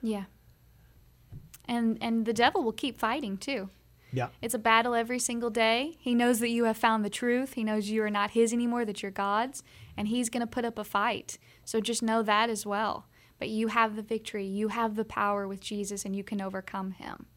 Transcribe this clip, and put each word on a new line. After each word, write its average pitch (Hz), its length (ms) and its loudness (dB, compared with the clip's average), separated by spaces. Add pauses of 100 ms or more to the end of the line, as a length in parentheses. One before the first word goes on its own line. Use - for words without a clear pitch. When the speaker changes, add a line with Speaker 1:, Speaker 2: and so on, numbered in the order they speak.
Speaker 1:
Yeah. 214 220 -2 (1400)
And, 233 340 0
and 226 240 0
the 226 80 0
devil 262 300 4
will 226 100 0
keep 254 260 -4
fighting 226 380 -2
too. 202 320 -4 (440)
Speaker 2:
Yeah. 123 140 -2 (140)
Speaker 1:
It's 233 120 2
a 240 60 -2
battle 233 340 4
every 233 260 0
single 233 300 -2
day. 233 500 2
He 247 140 0
knows 240 260 4
that 233 100 2
you 233 160 2
have 220 100 2
found 220 300 2
the 202 40 -2
truth. 247 440 0
He 226 100 -4
knows 214 260 0
you 220 140 0
are 214 60 0
not 208 220 0
his 233 200 6
anymore, 240 320 0
that 208 180 -6
you're 196 100 -6
God's, 208 520 -2 (320)
and 208 140 -2
he's 240 200 0
gonna 240 180 -2
put 233 180 -2
up 233 120 -4
a 214 60 -6
fight. 208 540 -2 (260)
So - 160 -2
just 233 240 0
know 226 200 4
that 214 260 4
as 214 160 -4
well. 208 400 -2 (340)
But - 80 -4
you 220 220 0
have 220 260 2
the 220 60 -6
victory. 220 440 -6
You 202 220 -2
have 214 280 0
the 214 100 0
power 202 420 0
with 196 140 -8
Jesus, 202 420 -6
and 196 120 -4
you 196 100 -4
can 202 160 -4
overcome 190 500 -6
him. - 340 -12 (120)